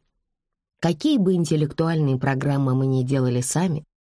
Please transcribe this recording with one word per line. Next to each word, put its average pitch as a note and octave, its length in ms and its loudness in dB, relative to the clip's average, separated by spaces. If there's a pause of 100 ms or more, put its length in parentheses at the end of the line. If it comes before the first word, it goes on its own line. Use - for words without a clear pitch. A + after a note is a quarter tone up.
(800)
Какие G#3 380 0
бы F#3+ 160 2
интеллектуальные D#3 840 0
программы C3+ 560 0
мы C3 100 0
ни C3 160 0
делали B2+ 400 0
сами, D3+ 420 -2 (340)